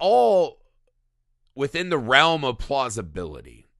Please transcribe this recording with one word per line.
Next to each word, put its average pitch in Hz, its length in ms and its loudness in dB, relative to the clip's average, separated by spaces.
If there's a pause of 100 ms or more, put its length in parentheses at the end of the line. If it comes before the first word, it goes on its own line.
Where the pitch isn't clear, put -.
all 202 580 2 (960)
within 165 360 -6
the 160 80 0
realm 143 460 2
of 123 140 -2
plausibility. 92 1080 -8 (140)